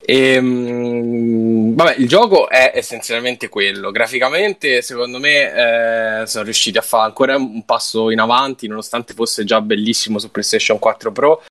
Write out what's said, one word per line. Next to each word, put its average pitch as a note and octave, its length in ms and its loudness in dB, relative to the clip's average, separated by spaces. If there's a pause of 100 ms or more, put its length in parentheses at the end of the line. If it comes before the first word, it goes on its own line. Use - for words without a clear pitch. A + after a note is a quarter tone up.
Ehm, A#2+ 1700 0
vabbè, D#3+ 220 4
il B2+ 120 2
gioco G3 400 4
è C3 260 4
essenzialmente A#2+ 720 -6
quello. G2 420 -4
Graficamente, C3 920 0
secondo B2 360 -6
me, A#2 1040 0
eh, A2 40 -10
sono G#2+ 160 -4
riusciti G#2+ 340 -2
a A2 40 0
fare A2 240 2
ancora C3 320 0
un A2+ 260 -6
passo A2+ 460 -2
in A2 100 0
avanti, B2 480 0
nonostante A2 460 -10
fosse A2+ 320 -4
già A2 160 2
bellissimo G#2+ 580 -2
su G#2 100 -12
PlayStation G#2+ 480 0
quattro A2 360 -2
Pro. C#3+ 380 2